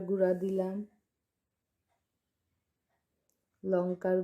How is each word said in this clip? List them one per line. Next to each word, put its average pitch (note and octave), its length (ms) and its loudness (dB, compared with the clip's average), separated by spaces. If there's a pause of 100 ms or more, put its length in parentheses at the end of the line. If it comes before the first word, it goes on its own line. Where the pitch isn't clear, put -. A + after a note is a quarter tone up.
গুঁড়া F#3+ 240 4 (100)
দিলাম, F#3+ 340 -2 (3000)
লঙ্কার F3+ 520 0